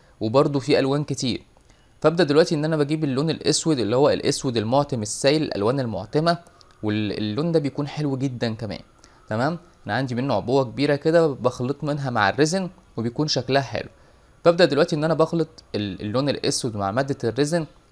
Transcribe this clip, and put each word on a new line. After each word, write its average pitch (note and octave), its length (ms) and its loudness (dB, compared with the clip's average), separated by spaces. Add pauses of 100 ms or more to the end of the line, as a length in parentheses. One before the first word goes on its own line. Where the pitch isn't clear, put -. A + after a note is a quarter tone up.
(200)
وبرضه C#3 400 2
في C3 180 2
الوان C3+ 260 2
كتير. C3 380 -4 (580)
فابدا E3 240 4
دلوقتي D#3 300 4
ان D3+ 100 -2
انا D#3+ 120 0
بجيب D3+ 280 0
اللون C#3+ 260 0
الاسود D#3 480 0
اللي G#2+ 180 0
هو C3+ 140 4
الاسود A#2 460 0
المعتم B2 460 0
السائل، C#3 400 0
الالوان A#2+ 380 0
المعتمة، C3 580 -2 (440)
واللون G#2+ 720 -2
ده D#3+ 60 2
بيكون C#3+ 300 -4
حلو D3 280 -4
جدا A#2+ 380 -4
كمان. G#2+ 260 -10 (480)
تمام، A#2+ 300 -2 (280)
انا G#2 80 -4
عندي B2+ 200 -2
منه B2 200 0
عبوة A#2+ 300 2
كبيرة C3+ 320 0
كده D#3+ 300 4
بخلط B2 580 -2
منها C#3+ 260 -4
مع G#2+ 180 2
الريزن E3 420 0 (260)
وبيكون A#2+ 320 -2
شكلها C3+ 340 0
حلو. - 260 -6 (560)
ببدأ F3 200 6
دلوقتي D3 320 2
ان D3+ 80 -2
انا E3 100 2
بخلط D#3+ 340 0 (260)
ال-، G#2 260 -4
اللون A#2 280 -2
الاسود B2 480 -2
مع G2 140 -2
مادة C3+ 380 -2
الريزن D3 380 -2 (260)